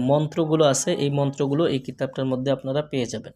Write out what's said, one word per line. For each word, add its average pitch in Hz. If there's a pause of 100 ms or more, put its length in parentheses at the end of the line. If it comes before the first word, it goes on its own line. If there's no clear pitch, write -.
মন্ত্রগুলো 151
আছে, 139
এই 143
মন্ত্রগুলো 139
এই 135
কিতাবটার 135
মধ্যে 131
আপনারা 135
পেয়ে 135
যাবেন। 110